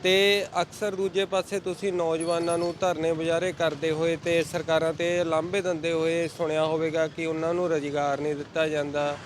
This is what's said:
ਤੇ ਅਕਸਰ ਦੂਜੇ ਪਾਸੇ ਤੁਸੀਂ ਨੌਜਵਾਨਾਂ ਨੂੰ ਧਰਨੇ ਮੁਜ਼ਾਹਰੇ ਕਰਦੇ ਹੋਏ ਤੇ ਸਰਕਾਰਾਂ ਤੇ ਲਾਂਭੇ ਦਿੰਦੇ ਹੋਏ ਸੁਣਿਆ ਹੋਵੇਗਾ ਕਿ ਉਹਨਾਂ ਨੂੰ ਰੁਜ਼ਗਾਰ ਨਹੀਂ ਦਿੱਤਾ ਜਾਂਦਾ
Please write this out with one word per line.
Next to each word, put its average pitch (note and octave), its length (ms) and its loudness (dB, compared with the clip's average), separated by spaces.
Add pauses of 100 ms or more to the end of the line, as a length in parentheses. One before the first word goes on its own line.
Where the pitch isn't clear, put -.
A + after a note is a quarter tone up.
ਤੇ G3 420 4 (160)
ਅਕਸਰ G3 340 -4
ਦੂਜੇ F#3+ 300 0
ਪਾਸੇ F#3+ 340 -2
ਤੁਸੀਂ F#3 340 -4
ਨੌਜਵਾਨਾਂ E3+ 640 0
ਨੂੰ E3+ 220 -2
ਧਰਨੇ E3 340 2
ਮੁਜ਼ਾਹਰੇ E3 380 0
ਕਰਦੇ D#3+ 400 0
ਹੋਏ E3 240 2
ਤੇ E3 280 2
ਸਰਕਾਰਾਂ D#3+ 500 0
ਤੇ F3 300 0
ਲਾਂਭੇ E3 380 0
ਦਿੰਦੇ E3+ 300 -2
ਹੋਏ E3 360 2
ਸੁਣਿਆ D#3 380 0
ਹੋਵੇਗਾ D#3+ 420 0
ਕਿ D#3+ 180 -6
ਉਹਨਾਂ D#3+ 280 -2
ਨੂੰ F3 160 0
ਰੁਜ਼ਗਾਰ C#3+ 500 0
ਨਹੀਂ D3+ 160 -2
ਦਿੱਤਾ D#3 320 -2
ਜਾਂਦਾ D3 580 -2